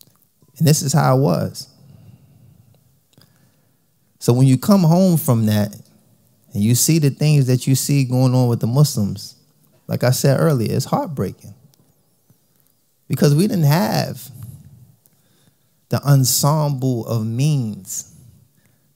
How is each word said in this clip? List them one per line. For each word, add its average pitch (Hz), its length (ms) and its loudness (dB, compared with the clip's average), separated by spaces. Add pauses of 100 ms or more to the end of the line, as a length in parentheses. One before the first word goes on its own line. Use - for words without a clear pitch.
(560)
And 165 100 0
this 156 140 2
is 131 140 -4
how 139 240 2
it - 20 2
was. - 480 -2 (2500)
So - 140 0
when 131 160 4
you 131 100 4
come 202 240 2
home 170 360 4
from 117 280 0
that 104 300 0 (760)
and 104 120 -2
you 117 100 4
see 156 240 2
the 147 120 2
things 147 360 2
that 127 200 0
you 135 80 2
see 139 300 0
going 127 300 0
on 127 140 2
with 117 120 -2
the 113 60 -2
Muslims, 113 680 -2 (500)
like 113 160 -4
I 123 80 2
said 135 300 0
earlier, 139 340 0
it's 120 120 -4
heartbreaking. 147 680 -6 (1500)
Because 143 280 2
we 180 120 2
didn't 170 200 0
have 139 640 -2 (1600)
the - 120 -4
ensemble 139 1040 0
of 113 180 -4
means 113 880 -6 (840)